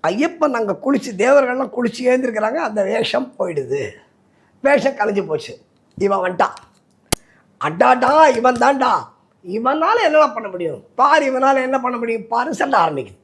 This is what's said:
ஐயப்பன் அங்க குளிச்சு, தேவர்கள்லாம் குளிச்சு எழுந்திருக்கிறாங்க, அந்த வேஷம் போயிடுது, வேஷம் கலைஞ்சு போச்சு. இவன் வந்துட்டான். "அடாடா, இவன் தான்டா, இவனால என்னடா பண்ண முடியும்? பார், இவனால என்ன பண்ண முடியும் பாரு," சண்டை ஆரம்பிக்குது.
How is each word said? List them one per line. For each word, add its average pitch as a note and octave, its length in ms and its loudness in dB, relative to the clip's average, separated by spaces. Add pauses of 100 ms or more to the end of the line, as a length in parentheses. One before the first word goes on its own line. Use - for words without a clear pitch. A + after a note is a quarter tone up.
ஐயப்பன் C#4 500 -2
அங்க A3 320 -2
குளிச்சு, C4 320 -2
தேவர்கள்லாம் B3+ 600 2
குளிச்சு B3 240 -2
எழுந்திருக்கிறாங்க, B3 540 0
அந்த A3 280 -2
வேஷம் A3 560 -2
போயிடுது, C#3+ 500 -4 (720)
வேஷம் C4+ 340 2
கலைஞ்சு G3+ 300 -2
போச்சு. D#3 320 -8 (400)
இவன் G3 200 0
வந்துட்டான். F#3 360 -2 (1040)
"அடாடா, B3 720 4
இவன் B3 260 2
தான்டா, C4 380 2 (560)
இவனால D4+ 560 0
என்னடா D4+ 220 4
பண்ண A3 220 -6
முடியும்? F3 360 -6 (100)
பார், C#4+ 280 4
இவனால C4 400 2
என்ன C4 180 -2
பண்ண B3 160 -4
முடியும் A3+ 320 -6
பாரு," B3 260 -2
சண்டை B3 260 0
ஆரம்பிக்குது. D3 440 -2